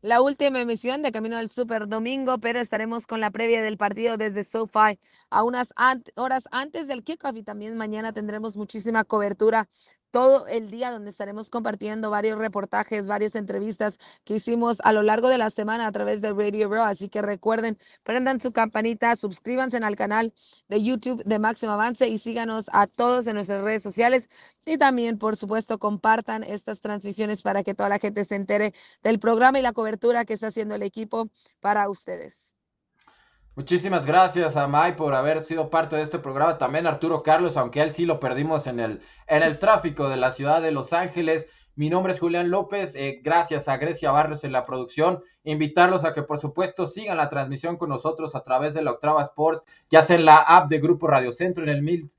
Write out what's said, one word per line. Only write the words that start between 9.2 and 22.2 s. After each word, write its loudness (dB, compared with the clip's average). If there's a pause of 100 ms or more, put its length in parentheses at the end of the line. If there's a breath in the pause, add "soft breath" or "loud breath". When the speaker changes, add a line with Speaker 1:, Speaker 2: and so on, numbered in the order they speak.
Speaker 1:
todo 6
el -6
día -6
donde -12
estaremos -10
compartiendo -4
varios -2
reportajes, -4
varias -2
entrevistas -4 (260 loud breath)
que -4
hicimos 0
a 6
lo 4
largo 4
de 6
la 0
semana -4
a -4
través -4
de -4
Radio 0
Row. 2
Así -4
que -4
recuerden, -2 (260 soft breath)
prendan -2
su -4
campanita, 0
suscríbanse -4
al -2
canal -2 (360 soft breath)
de 0
YouTube -2
de 0
Máximo -2
Avance 0
y -2
síganos -6